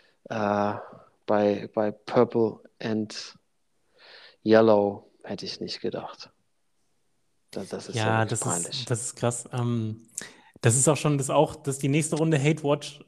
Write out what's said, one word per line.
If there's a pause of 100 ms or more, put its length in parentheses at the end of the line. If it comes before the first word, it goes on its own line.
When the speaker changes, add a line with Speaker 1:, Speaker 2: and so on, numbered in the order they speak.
(300)
Speaker 1:
äh, (520)
bei,
bei
Purple (200)
and (1120)
Yellow (120)
hätte
ich
nicht
gedacht. (1200)
Das,
das
ist
ja
Speaker 2:
Ja,
Speaker 1:
wirklich
Speaker 2:
das
ist,
Speaker 1:
peinlich.
Speaker 2:
das
ist
krass.
Ähm, (640)
das
ist
auch
schon,
das
auch,
das
ist
die
nächste
Runde
Hate
Watch,